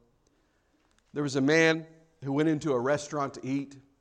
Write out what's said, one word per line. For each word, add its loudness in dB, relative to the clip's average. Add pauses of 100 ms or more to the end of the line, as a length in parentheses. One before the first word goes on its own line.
(1120)
There -2
was -4
a 0
man 4 (380)
who -6
went 2
into 0
a 2
restaurant -2
to -12
eat. -6 (260)